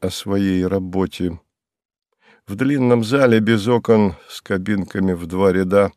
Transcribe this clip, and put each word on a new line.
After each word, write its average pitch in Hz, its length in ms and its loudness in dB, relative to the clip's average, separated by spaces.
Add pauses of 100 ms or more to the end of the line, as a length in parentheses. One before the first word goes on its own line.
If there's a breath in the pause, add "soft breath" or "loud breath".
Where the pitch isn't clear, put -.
о 92 100 -4
своей 95 560 -2
работе. 92 720 -4 (1080 soft breath)
В 101 80 -10
длинном 123 480 0
зале 117 340 4
без 107 300 0
окон, 107 480 2 (120)
с - 140 -16
кабинками 98 680 -4
в 87 140 -6
два 92 260 2
ряда, 95 440 2